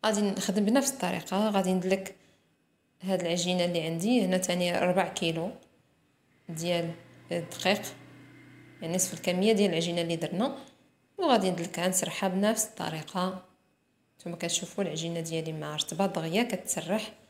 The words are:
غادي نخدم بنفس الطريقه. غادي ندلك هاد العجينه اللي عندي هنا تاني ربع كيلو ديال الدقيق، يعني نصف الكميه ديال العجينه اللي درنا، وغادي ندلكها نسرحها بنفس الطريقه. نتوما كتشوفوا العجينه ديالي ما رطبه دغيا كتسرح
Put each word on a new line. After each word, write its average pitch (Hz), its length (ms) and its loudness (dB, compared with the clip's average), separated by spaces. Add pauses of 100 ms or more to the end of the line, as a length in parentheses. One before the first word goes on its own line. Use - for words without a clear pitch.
غادي 208 140 2
نخدم 196 440 2
بنفس 262 280 4
الطريقه. 185 580 -2
غادي 190 220 2
ندلك 185 420 0 (880)
هاد 185 180 0
العجينه 175 440 2
اللي 170 180 0
عندي 185 420 2
هنا 185 120 2
تاني 180 420 2
ربع 180 300 4
كيلو 165 420 -2 (960)
ديال 170 420 -2 (420)
الدقيق، 185 500 0 (1000)
يعني 165 120 -4
نصف 180 200 0
الكميه 185 380 2
ديال 202 180 4
العجينه 170 300 0
اللي 170 160 0
درنا، 170 420 -2 (600)
وغادي 240 320 4
ندلكها 170 380 -2
نسرحها 190 400 0
بنفس 208 360 2
الطريقه. 180 800 -6 (720)
نتوما 170 200 -10
كتشوفوا 175 480 -4
العجينه 165 360 -4
ديالي 160 320 -4
ما 151 240 -6
رطبه 165 300 -2
دغيا 170 360 0
كتسرح 208 720 -2 (160)